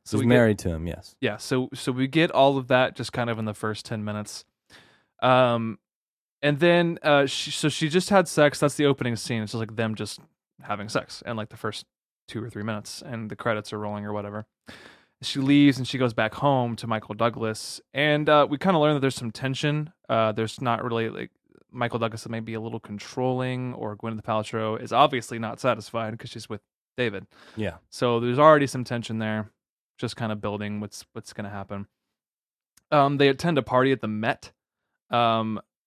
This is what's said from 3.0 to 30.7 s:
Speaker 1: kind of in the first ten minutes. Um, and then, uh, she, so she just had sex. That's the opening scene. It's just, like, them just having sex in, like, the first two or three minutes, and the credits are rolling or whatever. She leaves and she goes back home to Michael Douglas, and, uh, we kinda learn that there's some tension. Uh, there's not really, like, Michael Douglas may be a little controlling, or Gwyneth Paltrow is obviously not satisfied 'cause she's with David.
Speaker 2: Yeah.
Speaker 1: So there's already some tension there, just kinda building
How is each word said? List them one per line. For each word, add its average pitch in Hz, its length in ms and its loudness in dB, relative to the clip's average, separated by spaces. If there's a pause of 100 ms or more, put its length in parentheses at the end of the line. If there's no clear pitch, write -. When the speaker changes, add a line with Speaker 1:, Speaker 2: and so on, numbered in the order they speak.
Speaker 1:
kind 120 180 -2
of 110 80 -4
in 110 60 -4
the 107 100 -4
first 107 300 -8
ten 110 200 -8
minutes. 104 400 -8 (800)
Um, 120 560 4 (640)
and 147 180 2
then, 170 440 4
uh, 143 240 6
she, - 240 -4
so - 180 0
she 156 200 -2
just 180 220 0
had 190 160 6
sex. 147 320 2
That's 147 160 0
the 147 120 2
opening 127 300 0
scene. 113 260 -4
It's 104 100 -8
just, 113 80 -4
like, 110 160 -8
them 110 180 -2
just 104 240 -10 (440)
having 104 260 -6
sex - 360 -6
in, 117 120 -6
like, 107 140 -8
the 110 60 -20
first - 300 -8 (400)
two 110 160 -8
or 117 80 -10
three 104 140 -8
minutes, 107 380 -8
and 113 280 -10
the 107 60 -10
credits 107 360 -4
are 107 60 -6
rolling 104 260 -6
or 104 80 -8
whatever. 104 340 -8 (760)
She - 180 -8
leaves 139 400 6
and 127 80 -4
she 135 120 -6
goes 123 160 2
back 110 200 0
home 127 420 2
to - 120 -10
Michael 110 260 -4
Douglas, 113 680 -2 (140)
and, 147 340 2
uh, 147 200 6
we 139 100 -2
kinda 180 200 4
learn 151 160 4
that 139 60 0
there's 131 140 2
some 117 160 -6
tension. 147 640 -2 (160)
Uh, 113 240 4
there's 110 280 -2
not 120 220 0
really, 113 280 -2
like, - 200 -10 (400)
Michael 120 300 -4
Douglas 113 280 -4
may 113 120 -6
be 113 140 -8
a 110 60 -6
little 113 200 -8
controlling, 127 960 -4
or 110 220 -8
Gwyneth 113 260 -8
Paltrow 110 580 -2
is 107 120 -10
obviously 127 460 2
not 113 220 -8
satisfied 113 580 -2
'cause 120 120 -14
she's - 180 -16
with 104 120 -10 (360)
David. 101 300 -4 (300)
Speaker 2:
Yeah. 104 200 -4 (120)
Speaker 1:
So 120 320 2
there's 123 180 0
already 147 280 8
some 127 180 -6
tension 113 340 -6
there, 107 320 -4 (460)
just - 200 -6
kinda 110 200 -4
building 104 440 -6